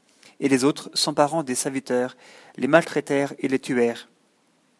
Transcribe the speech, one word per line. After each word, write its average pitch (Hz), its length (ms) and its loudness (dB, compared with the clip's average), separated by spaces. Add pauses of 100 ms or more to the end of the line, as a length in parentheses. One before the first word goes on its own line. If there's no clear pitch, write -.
(400)
Et 139 100 0
les 131 140 4
autres, - 300 0
s'emparant 147 500 0
des 127 120 -6
serviteurs, 127 640 -2 (400)
les 127 100 -2
maltraitèrent 143 720 0
et - 80 -2
les 131 120 0
tuèrent. 117 500 -2 (720)